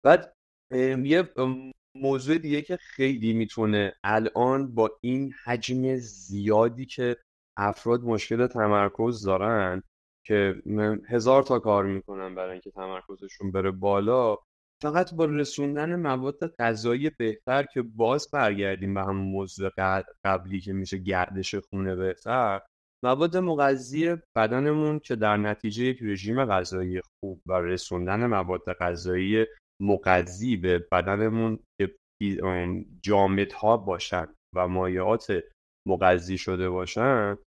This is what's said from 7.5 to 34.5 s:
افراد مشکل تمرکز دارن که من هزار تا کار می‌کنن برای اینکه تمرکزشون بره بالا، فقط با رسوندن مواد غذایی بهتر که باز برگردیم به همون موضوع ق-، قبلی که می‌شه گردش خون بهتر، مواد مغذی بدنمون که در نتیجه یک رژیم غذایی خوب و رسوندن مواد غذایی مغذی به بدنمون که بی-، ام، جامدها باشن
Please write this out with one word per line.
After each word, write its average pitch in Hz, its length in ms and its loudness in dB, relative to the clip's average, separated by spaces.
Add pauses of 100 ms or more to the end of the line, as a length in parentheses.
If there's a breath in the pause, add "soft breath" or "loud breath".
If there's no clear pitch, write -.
افراد 117 440 0
مشکل 117 440 0
تمرکز 107 760 2
دارن 95 580 0 (440)
که 101 400 2
من 107 420 0
هزار 120 340 6
تا 127 160 2
کار 101 280 2
می‌کنن 95 480 -6
برای 92 180 -6
اینکه 92 180 -14
تمرکزشون 95 800 -12
بره 95 180 0
بالا، 101 680 2 (440)
فقط 170 320 -2
با 165 100 2
رسوندن 147 720 -2
مواد 143 600 -4
غذایی 117 520 0
بهتر 123 520 -2
که 139 200 -4
باز 117 500 0
برگردیم 98 600 0
به 98 60 -2
همون 98 260 -2
موضوع 95 420 -4
ق-، 95 360 0 (200)
قبلی 95 360 -2
که 98 120 -8
می‌شه 95 260 -4
گردش 95 560 -2
خون 95 420 -4
بهتر، 98 640 -2 (440)
مواد 151 320 2
مغذی 151 800 0 (200)
بدنمون 147 640 2
که 127 180 -6
در 107 200 2
نتیجه 104 480 -2
یک 127 180 0
رژیم 107 420 -2
غذایی 92 560 -2
خوب - 460 -14
و 90 60 -4
رسوندن 92 720 -2
مواد 92 460 -2
غذایی 90 720 0 (360 loud breath)
مغذی 95 720 2
به 90 220 2 (140)
بدنمون 110 680 0 (220)
که 95 140 -2 (280)
بی-، 98 220 -2
ام، 90 400 -2 (180)
جامدها 98 760 4
باشن 90 500 -4 (280)